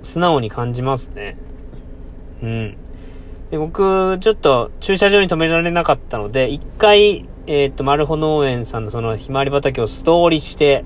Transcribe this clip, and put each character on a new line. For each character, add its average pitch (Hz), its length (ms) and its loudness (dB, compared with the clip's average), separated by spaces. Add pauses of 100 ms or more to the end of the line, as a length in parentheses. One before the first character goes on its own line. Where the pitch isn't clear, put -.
素 - 160 -6
直 165 220 4
に 107 100 -6
感 120 200 -4
じ 123 120 -4
ま 131 160 0
す - 80 -10
ね。 101 300 -12 (1040)
う 117 40 -6
ん。 113 300 -6 (720)
で、 160 80 -4
僕、 190 640 0
ち 220 100 2
ょ 214 40 2
っ - 20 2
と 127 340 2 (120)
駐 196 160 0
車 202 120 4
場 202 120 6
に 185 80 2
止 175 80 2
め 160 100 2
ら 165 140 2
れ 170 100 0
な 170 140 0
か 156 80 4
っ 127 40 2
た - 200 -8
の 104 120 -4
で、 127 200 2
一 143 120 -6 (160)
回、 208 480 6 (220)
え 143 200 2
ー 135 40 -2
っ - 20 -14
と、 135 120 -4
マ 139 100 4
ル 151 100 2
ホ 156 120 -2
農 156 280 2
園 123 200 -2
さ 117 140 -6
ん 113 40 -6
の 107 80 -8
そ 117 80 -6
の 113 160 -2
ひ 107 160 -10
ま 135 80 0
わ 139 60 2
り 135 60 -2
畑 139 280 0
を 113 80 0
素 - 160 -8
通 165 80 4 (180)
り 156 120 2
し - 160 -10
て 139 280 4